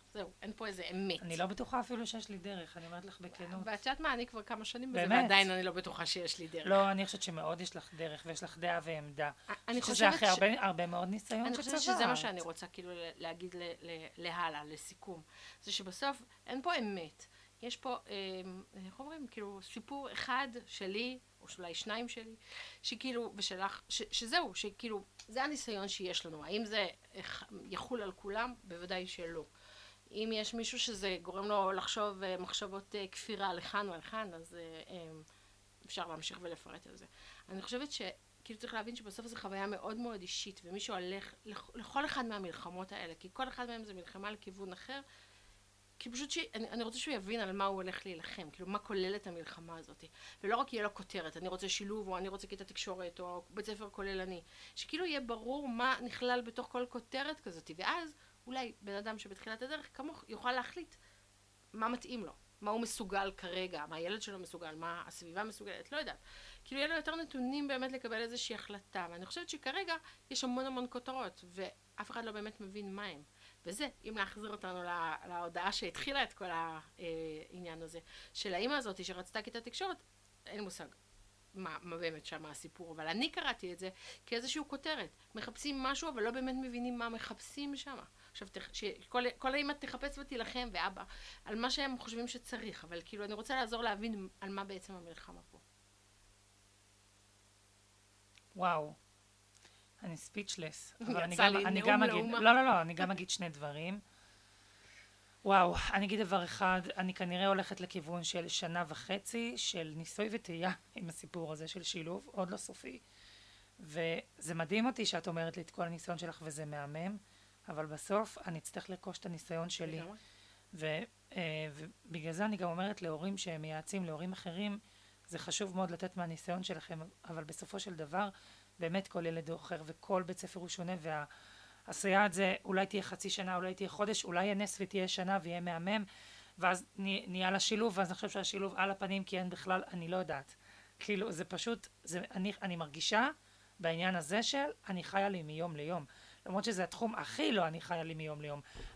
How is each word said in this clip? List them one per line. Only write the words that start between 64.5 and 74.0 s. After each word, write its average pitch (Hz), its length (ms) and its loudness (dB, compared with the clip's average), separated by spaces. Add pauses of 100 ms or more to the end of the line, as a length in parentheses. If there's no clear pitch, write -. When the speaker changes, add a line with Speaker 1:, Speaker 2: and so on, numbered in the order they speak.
Speaker 1:
מה 170 320 -4
הסביבה 175 380 -6
מסוגלת, 202 480 -10
לא 294 40 -2
יודעת. 240 220 -4 (460)
כאילו, 269 160 -2
יהיה 294 80 4
לו 330 80 2
יותר 311 200 0
נתונים 277 520 -2
באמת 262 240 0
לקבל 233 280 -2
איזושהי 233 340 -2
החלטה, 196 560 -6
ואני 175 160 -8
חושבת 339 220 -6
שכרגע 330 460 0 (360)
יש 262 140 0
המון 254 220 2
המון 254 240 -2
כותרות, 247 580 -4
ואף - 640 -8
אחד 233 140 -4
לא 220 80 -4
באמת 208 280 -8
מבין 196 340 -8
מה 208 100 -6
הם. 151 180 -8 (440)
וזה, 214 220 -2 (160)